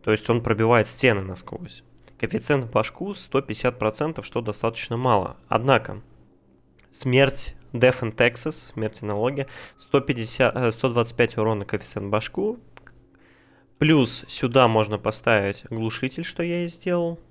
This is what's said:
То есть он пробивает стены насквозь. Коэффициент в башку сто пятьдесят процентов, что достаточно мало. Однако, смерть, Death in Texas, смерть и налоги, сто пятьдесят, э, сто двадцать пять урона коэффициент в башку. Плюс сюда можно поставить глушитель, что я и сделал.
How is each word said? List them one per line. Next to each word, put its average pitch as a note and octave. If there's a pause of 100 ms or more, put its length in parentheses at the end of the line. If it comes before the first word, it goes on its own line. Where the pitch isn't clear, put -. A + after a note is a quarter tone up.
То G#2+
есть -
он A#2+
пробивает A2+
стены A2
насквозь. - (340)
Коэффициент -
в A#2
башку E3+
сто -
пятьдесят A#2+
процентов, D3
что -
достаточно A2+
мало. A#2+ (140)
Однако, A#2 (880)
смерть, C3+ (200)
Death B2+
in A2+
Texas, A#2+
смерть -
и A2
налоги, A#2+ (320)
сто -
пятьдесят, A#2+
э, B2
сто -
двадцать A#2
пять A#2
урона G#2+
коэффициент G#2
в -
башку. F#3+ (1160)
Плюс D3+
сюда B2
можно G#2+
поставить G#2
глушитель, A2+
что -
я F3
и E3+
сделал. E3+ (120)